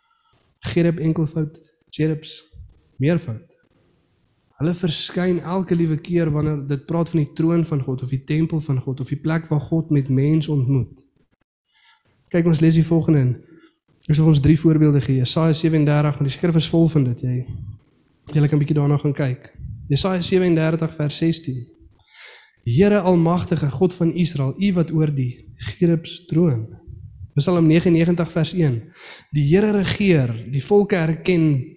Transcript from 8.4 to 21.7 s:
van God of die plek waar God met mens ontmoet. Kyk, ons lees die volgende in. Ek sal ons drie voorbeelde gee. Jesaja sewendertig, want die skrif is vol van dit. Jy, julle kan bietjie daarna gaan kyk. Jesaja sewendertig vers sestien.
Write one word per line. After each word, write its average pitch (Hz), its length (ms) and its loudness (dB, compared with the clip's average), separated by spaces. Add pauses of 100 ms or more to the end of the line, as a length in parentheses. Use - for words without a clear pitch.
van 135 180 -2
God 131 200 -6
of 131 80 -8
die 143 120 -6
plek 160 280 -2
waar 151 220 0
God 165 200 -2
met 139 200 0
mens 147 380 2
ontmoet. 135 600 -2 (1200)
Kyk, 170 160 0
ons 165 160 2
lees 160 160 4
die 160 80 4
volgende 160 380 2
in. 123 80 2 (800)
Ek 147 80 4
sal 156 120 4
ons 147 140 4
drie 151 160 6
voorbeelde 151 420 4
gee. 131 220 0
Jesaja 160 340 2
sewendertig, 147 640 2
want 143 100 -2
die 127 60 -6
skrif 165 240 0
is 156 100 -2
vol 165 220 4
van 147 160 2
dit. 120 180 -4
Jy, 127 120 -2 (1000)
julle 147 160 2
kan 151 100 2
bietjie 151 160 0
daarna 139 240 2
gaan 143 160 -2
kyk. 127 320 -4 (400)
Jesaja 180 320 0
sewendertig 165 720 0
vers 147 240 -4
sestien. 135 460 -2 (1080)